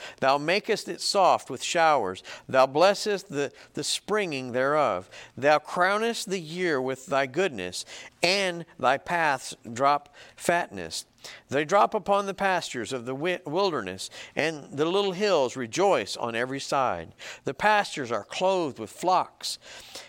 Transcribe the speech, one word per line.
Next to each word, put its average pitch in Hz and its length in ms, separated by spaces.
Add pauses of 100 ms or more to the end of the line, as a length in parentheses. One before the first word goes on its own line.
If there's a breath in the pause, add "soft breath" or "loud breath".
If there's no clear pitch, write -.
(200 loud breath)
Thou 135 180
makest 190 520
it 175 100
soft 165 500
with 131 140
showers. 143 580 (280 loud breath)
Thou 131 160
blessest 185 640
the, 139 240 (200 loud breath)
the 147 120
springing 160 680
thereof. 127 580 (280 loud breath)
Thou 143 220
crownest 208 640
the 185 160
year 160 400
with 131 240
thy 139 220
goodness, 127 580 (360 loud breath)
and 175 440 (120)
thy 131 200
paths 160 580 (160)
drop 139 420 (220 loud breath)
fatness. 101 720 (440 loud breath)
They 147 160
drop 202 280
upon 202 340
the 196 60
pastures 170 600
of 120 120
the 127 60
wi-, 170 340
wilderness, 143 640 (280 loud breath)
and 147 340
the 147 140
little 196 260
hills 170 460
rejoice 135 580
on 120 180
every 131 280
side. 107 520 (300 loud breath)
The 139 100
pastures 202 560
are 107 140
clothed 180 560
with 110 100
flocks, - 720 (500 loud breath)